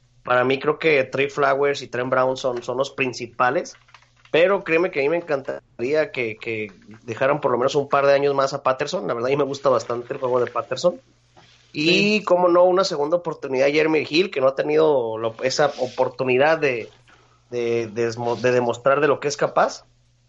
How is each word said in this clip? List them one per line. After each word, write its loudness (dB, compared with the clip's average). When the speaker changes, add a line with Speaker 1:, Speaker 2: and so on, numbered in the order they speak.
Speaker 1:
Para 2
mí 0
creo -2
que 2
Trey -2
Flowers 0
y -12
Trent -6
Brown 2
son, -4
son -6
los -2
principales, -4
pero 2
créeme 0
que -6
a 0
mí 2
me 0
encantaría -4
que, -6
que -8
dejaran -2
por 0
lo 0
menos 0
un -2
par 2
de 6
años 2
más 0
a -6
Patterson. -2
La -2
verdad, -4
a 0
mí 0
me 2
gusta -2
bastante -2
el -10
juego 0
de -4
Patterson. -2
Y, 2
Speaker 2:
Sí. -10
Speaker 1:
cómo 4
no, 6
una 4
segunda -2
oportunidad -2
a 2
Jeremy 2
Hill, 0
que -4
no 4
ha 0
tenido 2
lo, -4
esa 2
oportunidad 0
de, -2
de, -2
de -2
desmo-, -4
de 2
demostrar 2
de 2
lo 2
que -4
es -6
capaz. -2